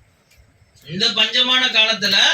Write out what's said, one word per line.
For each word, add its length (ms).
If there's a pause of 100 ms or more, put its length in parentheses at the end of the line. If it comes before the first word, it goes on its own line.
(880)
இந்த 180
பஞ்சமான 580
காலத்துல 520 (160)